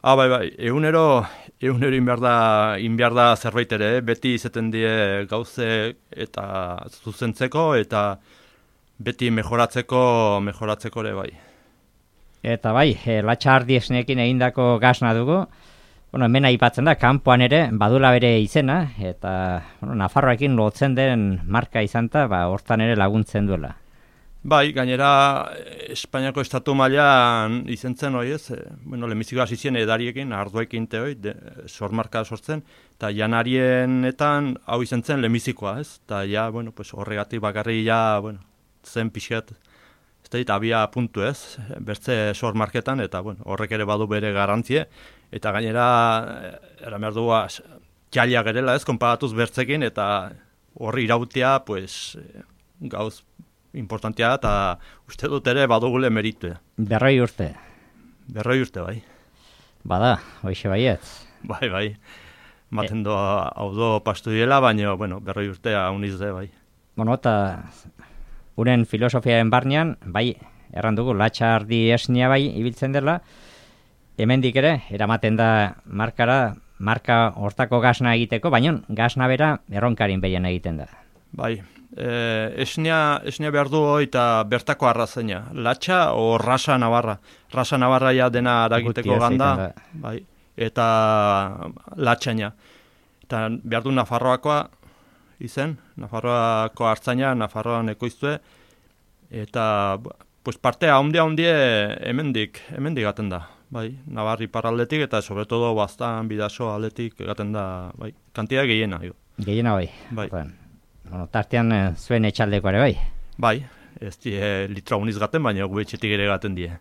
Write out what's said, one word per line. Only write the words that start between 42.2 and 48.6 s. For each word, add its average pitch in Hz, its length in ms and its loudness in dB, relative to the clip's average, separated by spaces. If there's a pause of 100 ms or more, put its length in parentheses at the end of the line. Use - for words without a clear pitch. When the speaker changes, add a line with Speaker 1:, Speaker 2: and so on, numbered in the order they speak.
Speaker 1:
sormarketan, 113 640 -2
eta, 95 220 -6
bueno, 104 220 -12
horrek 101 280 -6
ere 107 140 -2
badu 107 220 -2
bere 104 240 -2
garrantzie, 110 560 0 (420)
eta 110 220 -6
gainera, 113 340 0 (560)
eh, - 460 -18
eran 104 120 -10
behar 107 140 -4
dugu, 117 180 0
as-, 104 300 0 (500)
jaiak 120 320 2
gerela, 123 300 0